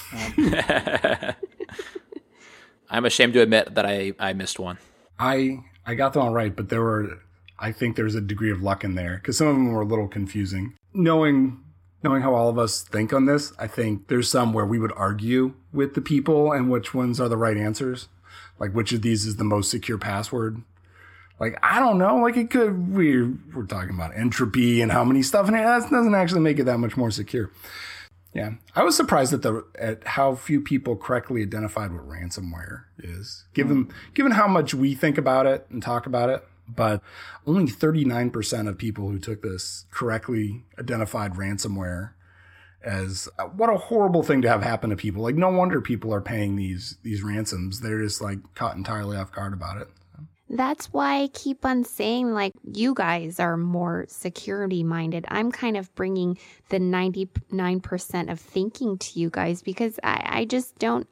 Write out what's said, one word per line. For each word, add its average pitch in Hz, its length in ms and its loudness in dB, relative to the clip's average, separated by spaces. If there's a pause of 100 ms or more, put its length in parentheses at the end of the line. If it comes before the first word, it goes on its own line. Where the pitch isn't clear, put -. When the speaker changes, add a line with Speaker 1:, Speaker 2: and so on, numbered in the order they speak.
(120)
Speaker 1:
Um, 226 480 0
Speaker 2:
<laughs> - 760 0 (1600)
I'm 117 160 2
ashamed 120 300 6
to 123 60 10
admit 110 340 6
that 104 100 4
I, 101 340 0
I 98 140 -2
missed 95 260 -6
one. 90 200 -8 (380)
Speaker 3:
I, 131 420 0 (260)
I 117 100 -4
got 135 160 2
them 143 120 2
all 117 100 2
right, 113 200 0
but 101 140 -6
there 113 140 0
were, 107 400 -2 (360)
I 110 140 -6
think 117 240 -2
there's 107 200 0
a 110 60 -2
degree 104 300 -2
of 92 100 -2
luck 98 220 0
in 95 120 -2
there, 90 280 -4
'cause - 140 -2
some 160 100 4
of 147 80 4
them 131 160 4
were 107 120 2
a - 20 0
little 107 240 0
confusing. 98 640 -4 (180)
Knowing, 156 720 4 (400)
knowing 135 180 2
how 131 140 4
all 117 140 4
of 117 100 0
us 113 220 0
think 110 320 -2
on 135 140 6
this, 143 300 2
I 113 100 -8
think 107 420 -4
there's 123 200 2
some 120 220 2
where 110 140 0
we 113 120 0
would 110 200 0
argue 113 560 0 (180)
with 139 220 -2
the 143 80 -2
people 151 500 4
and 127 180 2
which 120 240 0
ones 123 280 0
are 120 80 0
the 117 80 0
right 110 180 2
answers. 107 540 -4 (500)
Like, 98 140 -4
which 110 180 0
of 113 120 -2
these 110 220 2
is 107 120 -4
the 110 80 0
most 104 260 2
secure 110 260 -4
password? 110 680 -4 (760)
Like, - 240 -4
I - 160 4
don't 233 180 4
know. 196 200 4
Like, 240 200 4
it 240 140 0
could, 190 440 2
we, 143 280 6
we're 123 420 -4
talking 92 240 -6
about 85 260 -6
entropy 120 640 4
and 113 100 4
how 123 120 4
many 131 200 6
stuff, 190 240 4
and 214 80 4
that 226 340 4
doesn't 233 240 4
actually 180 280 4
make 151 180 4
it 127 60 2
that 123 120 2
much 117 180 0
more 123 140 2
secure. 107 400 -4 (840)
Yeah. - 180 -6 (240)
I - 80 4
was - 120 2
surprised 147 380 4
at 123 80 -2
the, 110 240 -2 (120)
at 110 280 -6
how 135 300 2
few 143 260 0
people 135 340 -2
correctly 120 460 -4
identified 107 500 -4
what 85 160 -10
ransomware 85 760 -10 (160)
is, 87 460 -14 (100)
given, 139 300 2
Speaker 1:
Mm. - 60 -18 (220)
Speaker 3:
given 277 200 4
how 208 140 4
much 170 280 2
we 135 180 2
think 143 240 0
about 135 300 4
it 135 240 0
and 120 100 -8
talk 120 240 -2
about 123 240 0
it, 131 160 -2 (240)
but 110 320 0 (460)
only 170 200 4
thirty-nine 123 640 2
percent 113 380 -4
of 95 100 -6
people 101 320 -6
who 98 80 -4
took 104 240 -8
this - 500 -10
correctly 110 720 -4 (160)
identified 110 540 -4
ransomware 98 800 -6 (720)
as, 95 440 -6 (120)
uh, 95 60 -4
what 220 260 0
a 202 60 2
horrible 196 440 2
thing 139 220 2
to 117 60 4
have 110 120 2
happen 117 300 -2
to 101 40 0
people. 101 280 -6
Like, 120 120 -2
no 180 140 4
wonder 180 320 2
people 110 320 -2
are 101 80 0
paying 104 340 -2
these, 92 460 -6
these 104 220 -4
ransoms. 101 580 -4
They're 110 220 -2
just, 101 180 -4
like, 101 160 -6 (160)
caught - 240 -6
entirely 104 400 -6
off 95 140 -8
guard 98 200 -8
about 90 300 -8
it. - 80 -14 (600)
Speaker 4:
That's 262 440 -4
why 277 300 0
I 277 100 -4
keep - 320 -6
on 254 180 2
saying, 233 500 -2
like, 202 200 -2 (100)
you 233 300 0
guys 170 460 -2
are 170 180 0
more 175 500 -2
security 190 760 -4
minded. 165 460 -2
I'm 226 220 -2
kind 233 260 -2
of 190 180 -10
bringing 185 420 -2 (320)
the 190 100 0
ninety-nine 185 1000 -2
percent 180 500 -6
of 165 100 -8
thinking 202 600 -4
to - 200 -10
you 170 120 0
guys 175 320 -4
because 220 400 -4
I, - 380 -2
I 233 40 -2
just 254 320 -4
don't 233 340 -2